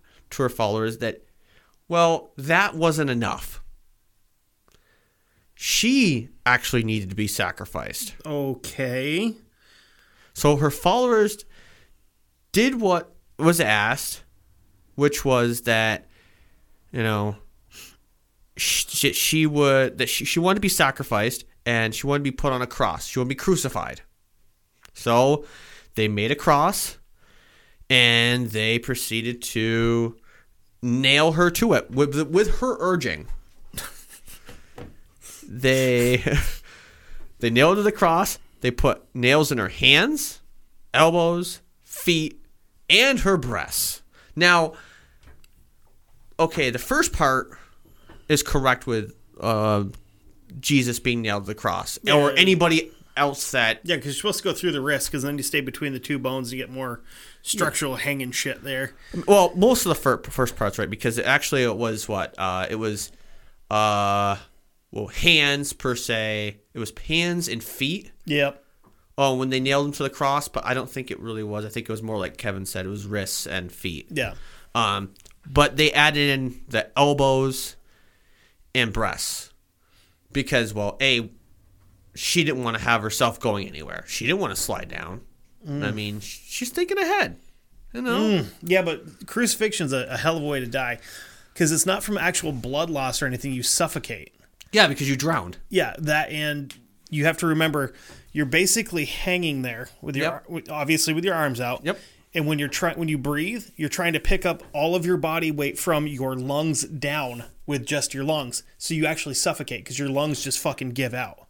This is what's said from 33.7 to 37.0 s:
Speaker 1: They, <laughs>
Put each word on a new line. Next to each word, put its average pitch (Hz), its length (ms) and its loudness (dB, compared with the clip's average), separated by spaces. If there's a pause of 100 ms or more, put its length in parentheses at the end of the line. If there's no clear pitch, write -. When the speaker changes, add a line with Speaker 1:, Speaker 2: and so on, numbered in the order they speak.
Speaker 1:
They, 123 720 4 (560)
<laughs> - 600 -14